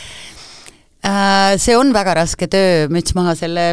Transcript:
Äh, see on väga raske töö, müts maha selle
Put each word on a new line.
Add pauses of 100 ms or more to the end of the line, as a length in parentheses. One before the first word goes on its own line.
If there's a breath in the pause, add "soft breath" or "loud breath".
(1040 loud breath)
Äh,
see
on
väga
raske
töö,
müts
maha
selle